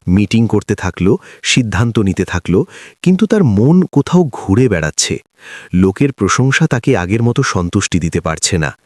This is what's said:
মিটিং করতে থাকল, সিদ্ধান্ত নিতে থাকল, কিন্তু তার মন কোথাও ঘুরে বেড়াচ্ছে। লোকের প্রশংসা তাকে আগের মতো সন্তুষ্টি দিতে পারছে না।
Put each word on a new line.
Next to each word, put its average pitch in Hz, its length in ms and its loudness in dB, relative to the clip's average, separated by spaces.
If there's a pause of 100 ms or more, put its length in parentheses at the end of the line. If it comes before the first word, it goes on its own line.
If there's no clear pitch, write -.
মিটিং 104 400 2
করতে 104 280 -2
থাকল, 92 400 0 (280)
সিদ্ধান্ত 113 560 0
নিতে 95 260 0
থাকল, 90 380 -2 (380)
কিন্তু 185 240 2
তার 208 180 0
মন 131 380 4
কোথাও 165 500 0
ঘুরে 117 380 0
বেড়াচ্ছে। 78 520 -4 (520)
লোকের 98 380 2
প্রশংসা 131 560 0
তাকে 127 300 0
আগের 95 260 0
মতো 120 200 0
সন্তুষ্টি 92 560 -2
দিতে 82 200 -2
পারছে 80 380 -4
না। 78 280 -4